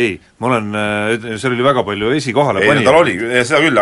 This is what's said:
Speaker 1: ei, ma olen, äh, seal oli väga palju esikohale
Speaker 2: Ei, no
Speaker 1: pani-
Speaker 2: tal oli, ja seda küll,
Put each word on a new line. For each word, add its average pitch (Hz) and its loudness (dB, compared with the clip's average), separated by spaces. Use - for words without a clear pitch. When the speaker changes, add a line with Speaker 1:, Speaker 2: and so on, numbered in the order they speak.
Speaker 1:
ei, 98 -4
ma 120 -2
olen, 110 -2
äh, 107 -4
seal 127 -2
oli 120 0
väga 127 0
palju 104 -2
esikohale 123 0
Speaker 2:
Ei, 104 2
no 147 4
Speaker 1:
pani- 127 0
Speaker 2:
tal 156 6
oli, 120 0
ja 120 0
seda 123 2
küll, 127 2